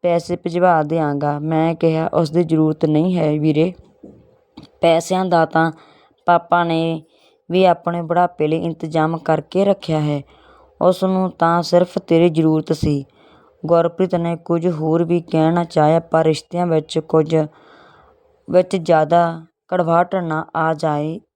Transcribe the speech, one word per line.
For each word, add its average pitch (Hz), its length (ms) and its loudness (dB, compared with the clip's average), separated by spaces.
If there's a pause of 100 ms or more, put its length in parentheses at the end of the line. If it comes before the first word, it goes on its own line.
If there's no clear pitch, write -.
ਪੈਸੇ 175 340 -2
ਭਿਜਵਾ 175 480 0
ਦਿਆਂਗਾ।" 147 560 -2
ਮੈਂ 160 360 -2
ਕਿਹਾ, 160 380 0
"ਉਸਦੀ 165 300 0
ਜ਼ਰੂਰਤ 156 420 0
ਨਹੀਂ 160 320 2
ਹੈ 151 220 0
ਵੀਰੇ, 156 340 0 (1080)
ਪੈਸਿਆਂ 170 440 2
ਦਾ 170 200 2
ਤਾਂ 165 260 0 (540)
ਪਾਪਾ 175 380 2
ਨੇ 165 400 -2 (480)
ਵੀ 185 140 4
ਆਪਣੇ 175 360 0
ਬੁਢਾਪੇ 170 460 0
ਲਈ 156 100 0
ਇੰਤਜ਼ਾਮ 165 600 -4
ਕਰਕੇ 160 480 -2
ਰੱਖਿਆ 180 340 -2
ਹੈ, 147 220 -2 (600)
ਉਸ 185 220 2
ਨੂੰ 185 280 0
ਤਾਂ 170 300 0
ਸਿਰਫ 175 360 0 (100)
ਤੇਰੀ 165 220 4
ਜ਼ਰੂਰਤ 156 440 0
ਸੀ।" 143 320 -2 (600)
ਗੁਰਪ੍ਰੀਤ 170 500 0
ਨੇ 170 200 -2
ਕੁਝ 170 320 -4
ਹੋਰ 160 360 -2
ਵੀ 170 180 0
ਕਹਿਣਾ 165 420 0
ਚਾਹਿਆ, 160 360 2
ਪਰ 160 240 0
ਰਿਸ਼ਤਿਆਂ 165 440 -2
ਵਿੱਚ 156 320 -2
ਕੁਝ, 160 360 0 (1120)
ਵਿੱਚ 180 260 2
ਜ਼ਿਆਦਾ 165 680 0 (260)
ਕੜਵਾਹਟ 175 480 0
ਨਾ 160 300 -4 (100)
ਆ 160 180 0
ਜਾਏ 151 460 -4 (160)